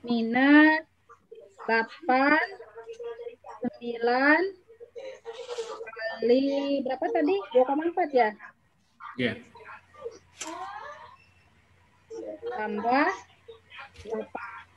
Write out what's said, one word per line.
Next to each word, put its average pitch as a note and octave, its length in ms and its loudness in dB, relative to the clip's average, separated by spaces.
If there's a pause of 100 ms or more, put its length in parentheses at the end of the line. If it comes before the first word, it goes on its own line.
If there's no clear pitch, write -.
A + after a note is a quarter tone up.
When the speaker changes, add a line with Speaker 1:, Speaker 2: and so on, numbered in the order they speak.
Speaker 1:
Minus C4+ 800 6 (800)
delapan, C4 800 2 (1120)
sembilan A#3+ 800 2 (1700)
kali A#3+ 300 4 (380)
berapa C4 240 -4
tadi? F4 300 0 (140)
Dua B3+ 140 4
koma C#4 220 0
empat E4+ 260 -2
ya? A#3 160 4 (880)
Speaker 2:
Iya. A#2+ 160 -2 (3250)
Speaker 1:
Tambah A#3 580 0 (960)
delapan. - 480 -10 (240)